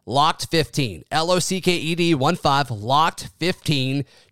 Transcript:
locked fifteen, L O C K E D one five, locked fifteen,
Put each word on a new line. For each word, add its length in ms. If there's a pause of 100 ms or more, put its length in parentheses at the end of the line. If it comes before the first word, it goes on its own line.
locked 460
fifteen, 600
L 200
O 80
C 220
K 160
E 180
D 180
one 220
five, 340
locked 600 (100)
fifteen, 680 (260)